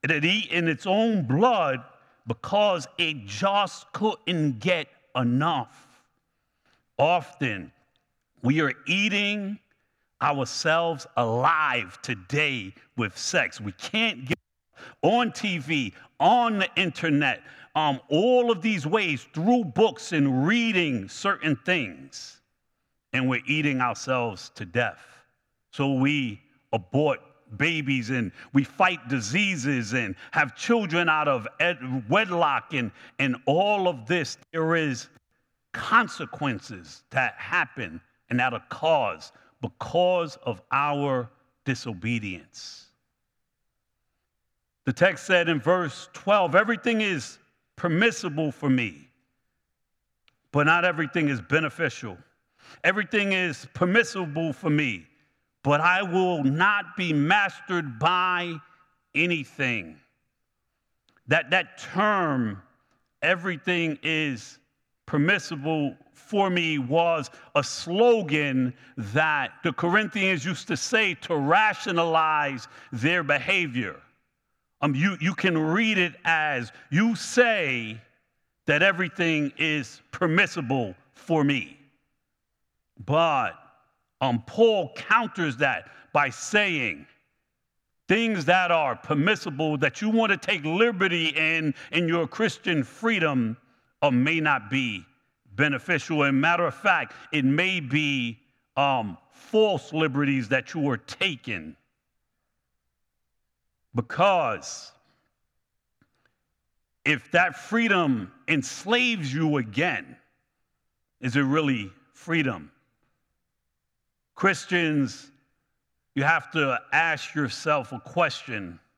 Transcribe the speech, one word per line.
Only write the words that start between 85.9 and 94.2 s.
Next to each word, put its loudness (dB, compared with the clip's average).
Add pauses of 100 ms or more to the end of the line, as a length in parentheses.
by 4
saying -2 (1000)
things 2
that 4
are 2
permissible, -2
that -2
you -2
want 2
to 0
take -4
liberty 2
in, 0 (180)
in 2
your 0
Christian -2
freedom, 0 (440)
uh, 4
may 2